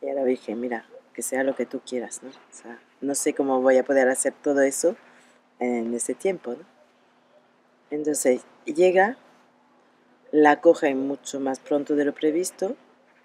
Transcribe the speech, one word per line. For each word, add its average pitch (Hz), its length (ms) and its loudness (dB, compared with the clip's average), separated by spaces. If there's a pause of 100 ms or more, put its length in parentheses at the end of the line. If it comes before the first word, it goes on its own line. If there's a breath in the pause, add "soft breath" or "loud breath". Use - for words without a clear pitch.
y 139 80 -8
a 139 40 -6
la 139 100 -4
Virgen, 123 360 -4
"Mira, 120 260 -8 (280)
que - 80 -14
sea 131 220 -4
lo 135 120 -2
que 123 100 -4
tú 131 200 -10
quieras, - 380 -10
¿no? 127 60 -16
O 135 40 -20 (180)
sea, 117 280 -20 (220)
no 139 140 -4
sé 143 180 -2
cómo 135 280 0
voy 131 160 6
a 127 60 2
poder 135 240 2
hacer 131 260 -2
todo 139 280 0
eso 139 340 0 (640 soft breath)
en 120 340 -2
ese 120 200 -4
tiempo, 175 380 -4
¿no?". 143 140 -12 (1200)
Entonces 147 540 0 (220)
llega, 185 520 2 (1120)
la 147 300 6
cogen 139 460 4
mucho 139 320 -8
más 135 200 -4
pronto 147 360 -2
de 143 100 2
lo 143 80 -2
previsto, 180 640 -4 (500)